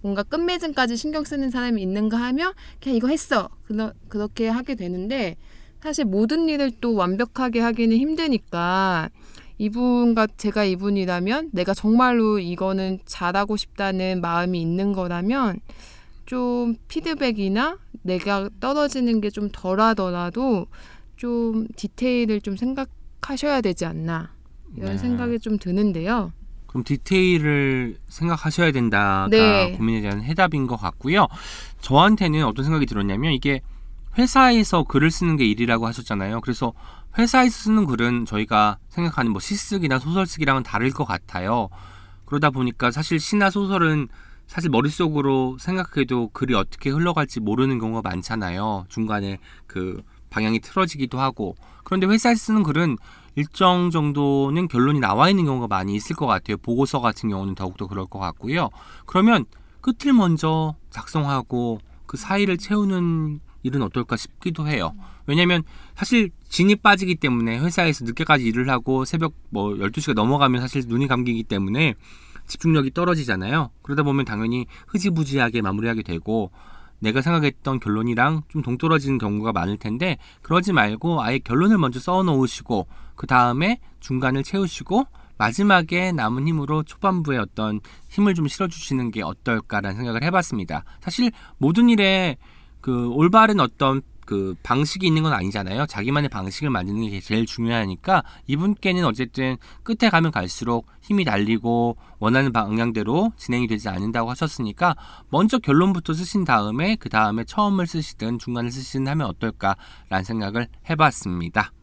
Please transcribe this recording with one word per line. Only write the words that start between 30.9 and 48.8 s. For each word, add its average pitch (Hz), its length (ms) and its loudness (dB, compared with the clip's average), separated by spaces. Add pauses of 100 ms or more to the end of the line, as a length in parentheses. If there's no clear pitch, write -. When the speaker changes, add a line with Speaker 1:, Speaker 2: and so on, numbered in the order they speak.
Speaker 2:
저한테는 156 640 4
어떤 131 200 -2
생각이 151 200 2
들었냐면 104 480 -2
이게 135 280 0 (560)
회사에서 240 680 6
글을 147 280 4
쓰는 160 260 0
게 127 80 4
일이라고 113 420 2
하셨잖아요. 113 540 -4
그래서 120 320 -4 (440)
회사에서 240 380 4
쓰는 214 300 2
글은 120 400 0
저희가 107 520 2 (120)
생각하는 147 420 -2
뭐 98 80 -2
시쓰기나 170 600 -2
소설 170 260 0
쓰기랑은 139 380 -2
다를 117 280 0
것 139 140 -4
같아요. 95 640 -2 (560)
그러다 143 240 2
보니까 127 420 0
사실 156 280 -2
시나 202 300 2
소설은 175 580 0 (400)
사실 170 220 -4
머릿속으로 139 880 0
생각해도 139 680 -2
글이 117 240 -4
어떻게 104 360 -2
흘러갈지 156 500 0
모르는 120 400 0
경우가 113 280 -4
많잖아요. 95 840 -4